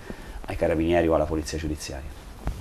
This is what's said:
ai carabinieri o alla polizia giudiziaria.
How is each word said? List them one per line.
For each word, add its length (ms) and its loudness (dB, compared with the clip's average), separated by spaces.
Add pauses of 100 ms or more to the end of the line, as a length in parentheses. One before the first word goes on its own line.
(440)
ai 100 -4
carabinieri 540 4
o 80 6
alla 80 4
polizia 340 -2
giudiziaria. 560 -6 (460)